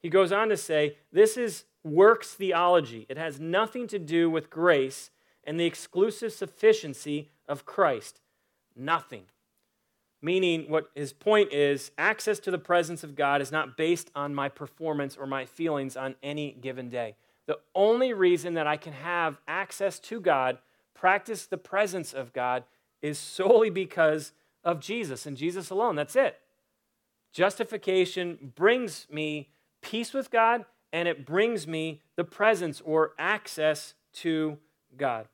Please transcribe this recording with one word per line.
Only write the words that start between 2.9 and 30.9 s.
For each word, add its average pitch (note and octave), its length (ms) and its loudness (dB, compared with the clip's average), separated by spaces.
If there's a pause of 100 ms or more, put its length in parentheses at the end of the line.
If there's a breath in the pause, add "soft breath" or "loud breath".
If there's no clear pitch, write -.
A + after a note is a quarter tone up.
It C3 80 -8
has D3+ 240 -10
nothing A3 460 -2
to G#3 120 -8
do E3 300 0
with D#3+ 220 -2
grace D3+ 600 2 (340)
and D#3 140 -6
the E3+ 60 0
exclusive G#3+ 720 -2
sufficiency D3+ 960 0 (180)
of C#3+ 160 -6
Christ. C#3 560 -2 (560)
Nothing." C3 520 -6 (920)
Meaning, E3+ 500 0
what D#3 240 -2
his C#3+ 180 -6
point G#3 400 2
is, C#3+ 460 0
access G#3 420 0
to F#3+ 100 -6
the F3+ 80 -2
presence E3+ 460 0
of D3 100 -16
God C#3+ 280 0
is C3+ 100 -8
not C#3 240 -4
based E3 380 -2
on C#3+ 200 -6
my C#3 140 -2
performance C#3+ 680 -6
or C#3 80 -10
my C3+ 180 -6
feelings C#3 540 -6
on C3 240 -8
any D3 300 -8
given B2+ 360 -10
day. A#2 280 -8 (280)
The D3+ 140 -4 (160)
only A#3 400 4
reason F3 400 2
that D#3+ 120 0
I D3+ 120 0
can D3+ 160 -14
have D#3+ 520 -2
access F#3 540 -4
to A3+ 200 -10
God, C3 360 2 (380)
practice G3 500 0
the F#3 140 -6
presence F#3+ 560 -2
of B2+ 180 -8
God, B2 320 -2 (380)
is D3 160 -4
solely A3 500 4
because E3 640 0 (320)
of E3 160 -2
Jesus F#3 460 -8
and C#3+ 100 -10
Jesus E3+ 320 -6
alone. G3+ 260 -2
That's D3 220 -4
it. B3+ 240 0 (960)
Justification F#3 1200 -2
brings A3 560 2
me D3+ 400 -6 (320)
peace A3+ 320 -8
with C4+ 160 -6
God, A3+ 340 2 (260)